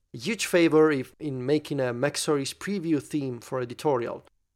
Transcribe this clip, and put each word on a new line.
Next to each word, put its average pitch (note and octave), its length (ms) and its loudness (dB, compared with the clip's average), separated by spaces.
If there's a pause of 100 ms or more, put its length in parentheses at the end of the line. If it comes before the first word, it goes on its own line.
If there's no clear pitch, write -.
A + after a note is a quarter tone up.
(140)
a C#3 40 -12
huge F#3 280 -4
favor D#3 460 6
if, C3 280 -4
in C3 240 -6
making D3 360 0
a B2+ 120 0
MacStories C#3 640 -2
preview E3 460 -2
theme C3 380 -6
for C3 200 -6
editorial. B2 640 -2 (320)